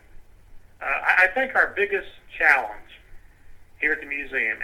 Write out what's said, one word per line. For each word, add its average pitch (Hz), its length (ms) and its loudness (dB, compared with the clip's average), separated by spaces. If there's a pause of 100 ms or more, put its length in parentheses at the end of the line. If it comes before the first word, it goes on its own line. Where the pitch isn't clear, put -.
(800)
Uh, 143 40 -6
I, 143 380 2
I 185 40 8
think 254 280 -2
our 170 200 4
biggest 196 340 -2 (280)
challenge 127 640 0 (800)
here 151 120 2
at 151 80 -4
the 147 40 -14
museum 135 580 -4